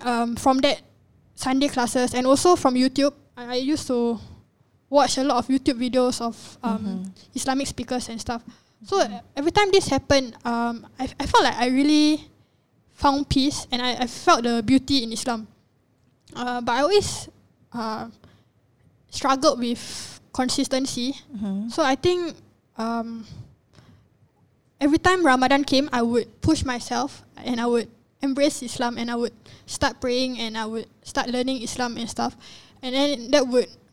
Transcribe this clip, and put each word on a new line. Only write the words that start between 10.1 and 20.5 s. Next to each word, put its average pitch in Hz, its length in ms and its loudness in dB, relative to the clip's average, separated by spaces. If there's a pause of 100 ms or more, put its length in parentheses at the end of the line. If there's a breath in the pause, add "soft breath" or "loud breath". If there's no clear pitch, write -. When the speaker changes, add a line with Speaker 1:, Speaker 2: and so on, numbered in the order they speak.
Speaker 1:
um, 233 400 -4 (140)
I, 262 180 -6
I 277 80 -6
felt 440 160 6
like 262 160 2
I 247 80 0
really 302 640 2 (640)
found 285 340 2
peace 277 440 0
and 240 100 -2
I, 247 120 -2
I 247 120 -2
felt - 380 2
the 233 180 0
beauty 262 400 2
in 226 100 -6
Islam. 226 360 -6 (880)
Uh, 247 240 -6
but 240 120 -2
I 240 100 2
always, 392 460 2 (440)
uh, 226 340 -8 (1040 soft breath)
struggled 269 480 2
with - 600 -8 (120)
consistency. 262 840 -2 (200)